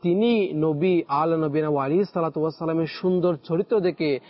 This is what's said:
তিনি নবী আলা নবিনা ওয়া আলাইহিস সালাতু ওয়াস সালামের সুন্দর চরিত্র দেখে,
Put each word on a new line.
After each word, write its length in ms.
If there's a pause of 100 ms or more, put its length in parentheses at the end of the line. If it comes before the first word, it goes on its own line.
তিনি 500
নবী 560
আলা 280
নবিনা 320
ওয়া 160
আলাইহিস 240
সালাতু 320
ওয়াস 180
সালামের 280
সুন্দর 500
চরিত্র 440
দেখে, 500